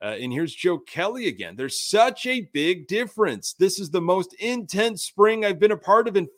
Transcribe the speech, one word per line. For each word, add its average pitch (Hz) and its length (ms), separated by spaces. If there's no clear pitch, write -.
Uh, 104 180
and 127 100
here's 151 240
Joe 175 240
Kelly 214 500
again. 95 280
"There's 131 240
such 240 460
a 254 260
big 160 340
difference. 202 680
This 190 260
is 165 100
the 170 120
most 180 320
intense 220 680
spring 220 400
I've 196 160
been 214 140
a 190 60
part 220 280
of 202 80
in 185 220